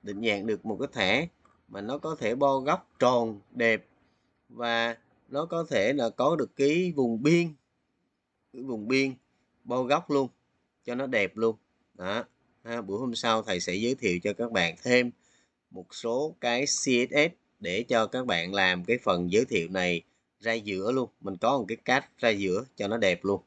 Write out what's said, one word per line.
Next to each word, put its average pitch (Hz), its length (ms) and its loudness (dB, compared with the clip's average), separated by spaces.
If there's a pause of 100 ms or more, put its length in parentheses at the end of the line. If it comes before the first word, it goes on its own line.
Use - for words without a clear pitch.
Định 101 240 -8
dạng 101 200 0
được 107 200 -4
một 107 140 -4
cái 135 120 -4
thẻ 117 360 2 (400)
mà 98 120 -12
nó 123 180 -6
có 156 180 -6
thể 117 180 0
bo 135 240 2
góc 151 400 -2
tròn 117 420 2 (100)
đẹp 113 360 2 (600)
và 117 480 -2 (320)
nó 147 180 -4
có 170 240 -4
thể 113 220 2
là 123 180 0
có 147 260 0
được 120 200 -4
cái 160 400 2
vùng 117 260 0
biên, 165 320 4 (960)
cái 127 100 -14
vùng 113 260 -8
biên 135 260 2 (500)
bo 123 180 -2
góc 143 280 -2
luôn 139 180 2 (560)
cho 120 100 -6
nó 135 120 -4
đẹp 104 300 0
luôn. 113 200 2 (380)
Đó. 98 300 -4 (400)
Ha, 117 160 -6
buổi 98 180 -6
hôm 123 160 -4
sau 110 280 2
thầy 95 180 -2
sẽ 87 140 -4
giới 117 200 0
thiệu 90 280 0
cho 107 100 0
các 117 200 -4
bạn 85 300 2
thêm 123 280 4 (600)
một 92 240 -16
số 135 460 -4
cái 120 240 0
C - 200 -4
S 123 260 2
S 151 220 2 (280)
để 95 280 -4
cho 113 180 2
các 127 200 -6
bạn 90 280 -2
làm 92 300 2
cái 120 180 0
phần 87 300 0
giới 113 120 4
thiệu 87 240 -2
này 90 340 0 (380)
ra 113 120 -4
giữa 104 400 -4
luôn. 127 180 -2 (100)
Mình 98 160 -8
có 127 220 0
một 113 100 -4
cái 113 80 -6
card - 300 -2 (120)
ra 120 100 2
giữa 101 360 0 (120)
cho 101 120 -4
nó 113 80 -2
đẹp 95 280 2
luôn. 98 220 0